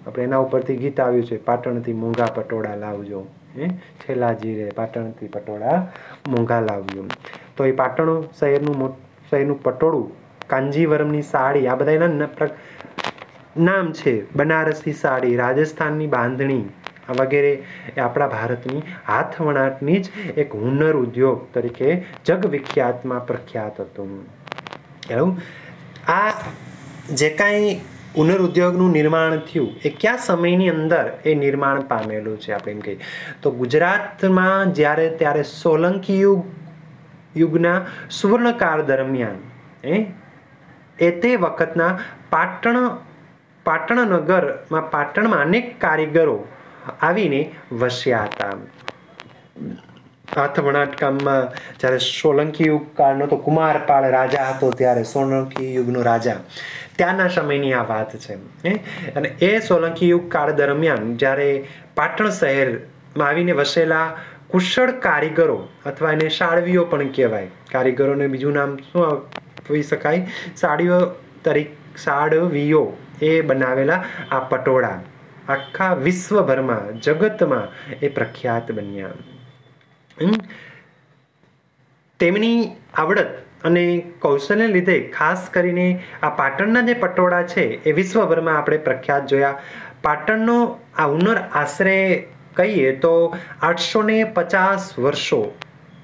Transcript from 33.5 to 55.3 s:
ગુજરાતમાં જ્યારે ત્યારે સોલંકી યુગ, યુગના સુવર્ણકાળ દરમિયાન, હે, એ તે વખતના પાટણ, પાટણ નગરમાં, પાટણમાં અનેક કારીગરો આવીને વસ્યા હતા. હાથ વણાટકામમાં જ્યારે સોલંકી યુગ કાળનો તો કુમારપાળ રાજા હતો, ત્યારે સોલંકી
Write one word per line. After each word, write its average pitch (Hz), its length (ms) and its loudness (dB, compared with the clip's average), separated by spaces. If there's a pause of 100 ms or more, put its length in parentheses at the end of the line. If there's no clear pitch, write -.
ગુજરાતમાં 185 1200 2
જ્યારે 151 360 2
ત્યારે 151 340 0
સોલંકી 180 800 0
યુગ, 196 220 6 (920)
યુગના 165 500 2 (260)
સુવર્ણકાળ 208 720 2
દરમિયાન, 131 540 0 (500)
હે, 196 200 0 (920)
એ 170 120 4
તે 226 240 2
વખતના 170 640 0 (300)
પાટણ, 233 600 0 (760)
પાટણ 226 440 2
નગરમાં, 160 840 0
પાટણમાં 165 480 0
અનેક 196 420 0
કારીગરો 156 640 2 (540)
આવીને 156 500 0 (200)
વસ્યા 120 520 0
હતા. 101 280 -6 (1800)
હાથ 143 240 0
વણાટકામમાં 139 920 0 (260)
જ્યારે 127 180 2
સોલંકી 151 680 2
યુગ 151 180 2 (120)
કાળનો 139 300 4
તો - 100 2
કુમારપાળ 147 760 2
રાજા 131 380 2
હતો, 135 220 2
ત્યારે 123 320 2
સોલંકી 135 720 -2